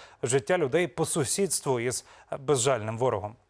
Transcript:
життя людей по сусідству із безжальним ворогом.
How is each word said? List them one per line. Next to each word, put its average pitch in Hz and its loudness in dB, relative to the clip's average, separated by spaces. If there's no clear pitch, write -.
життя 139 2
людей 160 2
по - -4
сусідству 147 0
із 120 -4
безжальним 123 0
ворогом. 110 -2